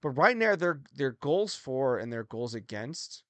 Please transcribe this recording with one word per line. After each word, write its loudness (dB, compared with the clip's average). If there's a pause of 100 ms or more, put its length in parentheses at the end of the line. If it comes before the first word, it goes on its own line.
But -2
right 4
now, 4
their, 0 (140)
their 0
goals 0
for 0
and -4
their -6
goals -6
against -10